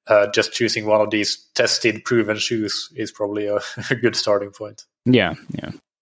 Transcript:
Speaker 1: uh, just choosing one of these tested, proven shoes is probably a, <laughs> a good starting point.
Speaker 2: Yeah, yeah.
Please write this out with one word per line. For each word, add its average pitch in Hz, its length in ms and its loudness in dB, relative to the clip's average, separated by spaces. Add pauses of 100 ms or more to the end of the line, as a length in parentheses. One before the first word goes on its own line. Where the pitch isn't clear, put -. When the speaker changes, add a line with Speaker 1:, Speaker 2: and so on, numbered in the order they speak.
Speaker 1:
uh, 104 200 6
just 104 260 0
choosing 110 320 -2
one 107 160 4
of 104 80 2
these 104 280 0 (180)
tested, 113 480 0
proven 107 340 0
shoes 107 580 -4
is 107 160 -8
probably 104 360 -4
a, 104 120 -2 (160)
<laughs> - 140 -10
a 127 60 0
good 120 200 0
starting 101 360 0
point. 107 340 -16 (200)
Speaker 2:
Yeah, 107 300 4 (140)
yeah. - 220 -10 (300)